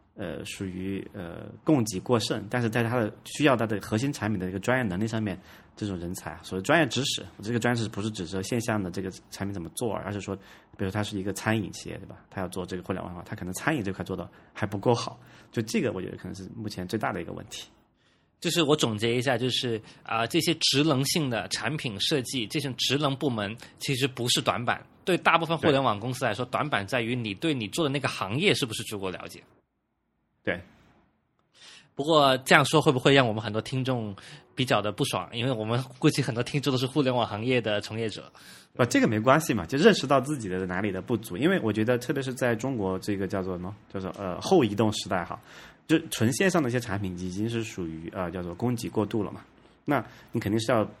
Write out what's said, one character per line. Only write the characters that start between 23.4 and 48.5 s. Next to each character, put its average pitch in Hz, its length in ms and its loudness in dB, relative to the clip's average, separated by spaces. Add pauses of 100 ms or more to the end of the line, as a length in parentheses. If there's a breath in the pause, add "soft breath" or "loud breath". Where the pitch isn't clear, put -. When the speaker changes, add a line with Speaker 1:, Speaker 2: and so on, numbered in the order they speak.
Speaker 2:
其 139 160 -2
实 127 100 2
不 123 220 -4
是 156 120 2
短 113 240 2
板。 117 200 -2 (200)
对 180 140 4
大 165 180 6
部 165 80 -4
分 160 140 -2
互 202 120 2
联 139 120 4
网 110 160 2
公 123 160 -4
司 131 100 -4
来 113 80 0
说， 120 120 -4
Speaker 1:
对。 - 60 -8
Speaker 2:
短 117 180 0
板 104 180 -2
在 123 160 0
于 117 140 -2
你 110 180 -4
对 160 180 -2
你 120 160 -2
做 165 160 -2
的 143 60 0
那 139 80 -2
个 135 80 -2
行 107 320 -4
业 175 160 4
是 135 100 0
不 117 100 -4
是 - 100 -6
足 107 140 -8
够 95 120 -4
了 90 160 -10
解。 87 160 -16 (1000)
Speaker 1:
对。 90 160 -2 (1400 loud breath)
Speaker 2:
不 139 80 -6
过 143 340 8
这 151 160 6
样 151 100 10
说 156 160 6
会 147 120 6
不 127 80 0
会 143 120 6
让 139 140 8
我 110 60 2
们 107 100 -4
很 107 100 -4
多 110 80 0
听 131 240 -4
众 117 300 -2 (400 loud breath)
比 127 100 0
较 127 160 4
的 101 120 0
不 139 140 -2
爽？ 90 260 -2
因 117 120 -2
为 131 60 2
我 110 140 -2
们 120 180 0 (160)
估 156 100 4
计 143 140 4
很 131 100 -4
多 110 80 -2
听 131 220 -2
众 147 100 0
都 127 60 2
是 127 80 0
互 147 160 0
联 127 100 2
网 120 140 2
行 107 180 -4
业 127 160 2
的 107 200 0
从 107 180 -8
业 113 100 -2
者。 80 240 -10 (440 loud breath)
Speaker 1:
啊， 127 80 2
这 262 160 2
个 240 80 4
没 110 100 2
关 131 220 6
系 156 120 0
嘛， 90 140 0
就 131 100 -2
认 190 200 8
识 - 100 -2
到 135 140 4
自 139 180 -4
己 113 100 -6
的 92 160 -2
哪 92 160 -2
里 101 120 0
的 92 100 -4
不 120 140 0
足。 101 200 -8
因 139 140 2
为 190 80 4
我 113 140 0
觉 107 120 2
得 123 140 2
特 - 140 -4
别 131 100 -2
是 131 100 -6
在 120 220 0
中 131 220 -2
国 95 240 0
这 101 160 -2
个 98 100 -2
叫 98 160 -2
做 92 140 -6
什 87 40 -8
么， 90 140 -10 (180)
叫 98 60 -8
做， 95 180 -6
呃， 90 240 -6
后 180 220 6
移 101 140 2
动 110 160 4
时 - 160 -6
代 92 160 0
哈， - 160 -8 (480 loud breath)
就 160 100 6 (120)
纯 117 220 2
线 196 160 2
上 175 140 4
的 127 60 0
一 117 40 0
些 123 60 0
产 101 220 -4
品 92 180 -6
已 90 120 -4
经 104 200 -2
是 117 140 -2
属 98 200 -8
于， 82 300 -8
呃， 90 160 -2
叫 92 100 -6
做 87 140 -6